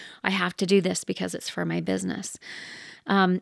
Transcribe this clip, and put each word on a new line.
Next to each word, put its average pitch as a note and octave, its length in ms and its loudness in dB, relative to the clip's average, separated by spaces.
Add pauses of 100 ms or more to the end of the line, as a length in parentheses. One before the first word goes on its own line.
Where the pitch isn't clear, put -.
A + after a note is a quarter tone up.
(240)
"I F#3+ 60 2
have F#3 280 0
to F#3+ 80 0
do G3 160 6
this F3+ 220 -2
because F#3 300 -4
it's - 160 -8
for F3 160 -4
my E3+ 160 0
business." F#3 560 -4 (720)
Um, F#3 340 4